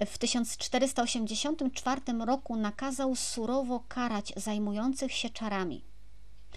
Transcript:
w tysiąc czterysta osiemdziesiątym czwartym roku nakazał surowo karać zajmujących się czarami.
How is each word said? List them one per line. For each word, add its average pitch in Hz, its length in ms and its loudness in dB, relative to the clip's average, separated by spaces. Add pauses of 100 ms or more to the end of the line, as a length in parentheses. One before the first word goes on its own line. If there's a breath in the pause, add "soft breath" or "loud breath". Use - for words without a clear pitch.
w - 120 -6
tysiąc 233 400 0
czterysta 269 440 2
osiemdziesiątym 240 720 2
czwartym 254 500 0
roku 240 340 2
nakazał 262 600 2
surowo 247 720 0
karać 226 500 0
zajmujących 214 760 0
się - 160 -2
czarami. 196 540 -2 (720 loud breath)